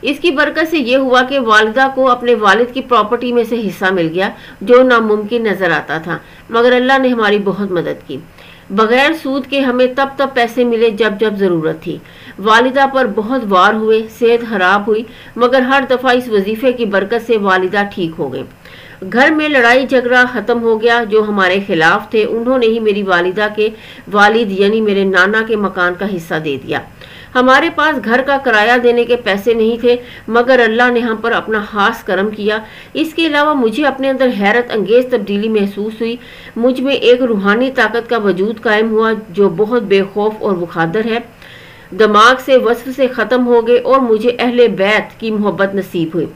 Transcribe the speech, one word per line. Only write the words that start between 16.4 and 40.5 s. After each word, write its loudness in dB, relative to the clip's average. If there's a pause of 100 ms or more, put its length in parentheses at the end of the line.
की -4
बरकत -2
से 0
वालिदा 0
ठीक -6
हो -6
गई। -10 (600)
घर 2
में -2
लड़ाई 2
झगड़ा 2
ख़त्म -2
हो 0
गया। 2
जो 2
हमारे 0
खिलाफ 0
थे, 2
उन्होंने 0
ही 0
मेरी 0
वालिदा 0
के -2 (380)
वालिद 2
यानी 2
मेरे 0
नाना 2
के -2
मकान -2
का -8
हिस्सा -6
दे -6
दिया। -6 (540)
हमारे 4
पास -2
घर -2
का 0
किराया 2
देने 2
के 0
पैसे 0
नहीं 0
थे, 2 (320)
मगर 4
अल्लाह 2
ने 0
हम -2
पर -4
अपना -2
खास -2
करम -2
किया। -4 (340)
इसके -2
अलावा 2
मुझे 0
अपने -2
अंदर 2
हैरत 0
अंगेज 2
तब्दीली -2
महसूस -4
हुई। -4 (400)
मुझ 0
में 0
एक 2
रूहानी 0
ताकत -2
का -2
वजूद -2
कायम 0
हुआ, 2
जो -2
बहुत 0
बेखौफ 0
और -2